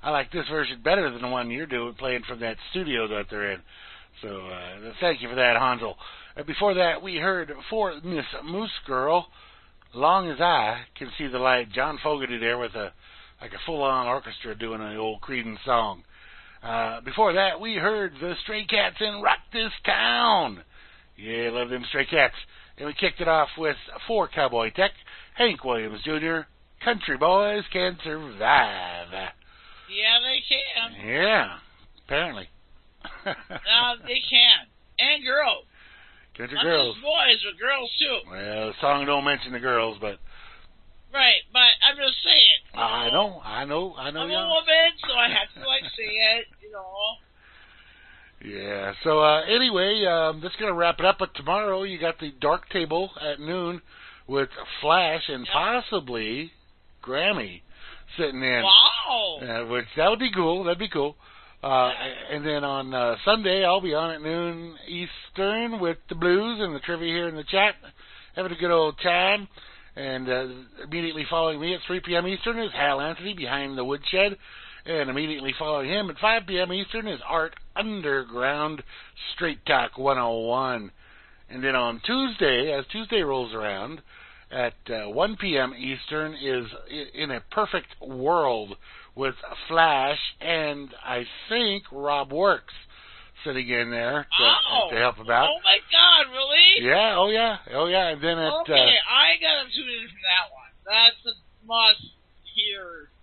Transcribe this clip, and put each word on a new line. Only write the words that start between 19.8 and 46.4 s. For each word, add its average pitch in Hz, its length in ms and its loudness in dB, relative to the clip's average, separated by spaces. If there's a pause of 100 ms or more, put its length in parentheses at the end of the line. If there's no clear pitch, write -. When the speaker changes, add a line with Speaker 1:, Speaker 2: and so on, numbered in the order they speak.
Speaker 1:
Town. 202 760 2 (560)
Yeah, 117 340 -4
love 120 180 -4
them 123 200 -6
Stray 139 160 0
Cats. 143 300 2 (420)
And 139 80 -12
we 147 80 -8
kicked - 260 -2
it 170 80 0
off 156 300 4
with 156 200 -2 (280)
For 208 220 0
Cowboy 120 480 0
Tech, 196 160 2 (420)
Hank 226 300 0
Williams 110 420 -2
Junior, 156 400 -2 (400)
Country 190 320 -2
Boys 202 460 4 (100)
Can 180 300 -2
Survive. 107 1080 0
Speaker 2:
Yeah, 196 1120 -2
they 262 260 -2
can. 233 600 -4
Speaker 1:
Yeah, 156 480 2 (480)
apparently. 139 480 -4
<laughs> - 720 -20
Speaker 2:
Uh, 226 680 -2 (100)
they 254 240 -4
can. 240 400 6 (300)
And 277 260 2
girls. 269 400 0 (720)
Speaker 1:
Country 120 200 -10
Speaker 2:
Not 247 80 0
Speaker 1:
girls. 160 300 2
Speaker 2:
just 226 80 -16
boys, 277 400 4
but 190 160 -10
girls 254 380 -2
too. 285 200 0 (120)
Speaker 1:
Well, 104 380 -6
the 104 120 -6
song 143 280 2
don't 143 180 2
mention 135 280 0
the 120 60 -6
girls, 117 400 0
but 101 200 -8 (920)
Speaker 2:
Right, 247 380 6
but 247 80 2 (240)
I'm 277 140 4
just 269 260 -2
saying, 247 360 8 (140)
you 226 60 -8
Speaker 1:
I 233 320 0
Speaker 2:
know. - 0 -
Speaker 1:
know, 180 320 0
I 117 220 -6
know, 160 320 -4
I 131 140 -6
know 165 100 -8
Speaker 2:
I'm 277 80 -4
Speaker 1:
you 311 80 -2
Speaker 2:
a - 20 0
Speaker 1:
are. 330 80 -2
Speaker 2:
woman, 320 440 6 (140)
so 277 60 -4
I 240 160 4
have 208 240 0 (100)
to, 269 60 -8
like, 269 160 -2
Speaker 1:
<laughs> - 140 -12
Speaker 2:
say 220 100 -6
it, 220 380 2 (180)